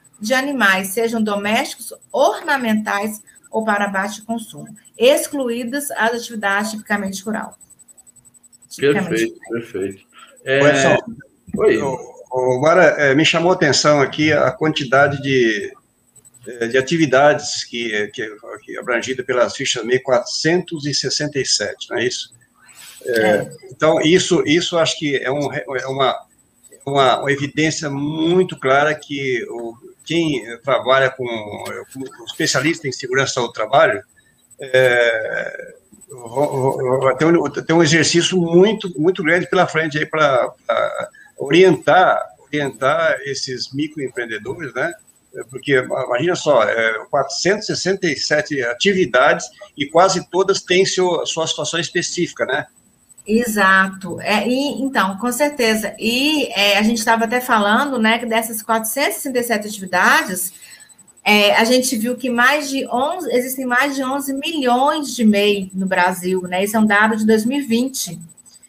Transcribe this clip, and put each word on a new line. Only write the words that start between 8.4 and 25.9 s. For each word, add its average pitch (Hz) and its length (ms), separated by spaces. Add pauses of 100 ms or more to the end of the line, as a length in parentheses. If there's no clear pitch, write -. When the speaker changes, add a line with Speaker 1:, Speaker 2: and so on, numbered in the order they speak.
Speaker 1:
Tipicamente 170 400
Speaker 2:
Perfeito, 113 380
Speaker 1:
rural. 113 40
Speaker 2:
perfeito. 98 520 (420)
É. 135 160
Speaker 3:
Ô, 143 60
Edson, 135 300 (600)
Speaker 2:
Oi. 160 240
Speaker 3:
ô, - 500
ô, 127 260
agora, 165 260 (140)
é, 143 160
me 151 120
chamou 170 260
a 185 40
atenção 147 440
aqui 151 320
a 135 180
quantidade 143 720
de, 113 520 (760)
é, 117 200
de 123 100
atividades 143 880
que, 110 480
que, 110 160 (340)
que - 140
é - 20
abrangida 123 440
pelas 123 320
fichas 123 280
mei 123 160
quatrocentos 156 840
e 143 80
sessenta 143 440
e 127 80
sete, - 440
não 117 80
é 123 80
isso? - 280 (720)
É, 127 60
Speaker 1:
É. 107 400 (200)
Speaker 3:
então, 160 300
isso, 170 440
isso 170 320
acho 160 200
que 143 200
é - 120
um, 143 240
é 135 340
uma, 135 300 (680)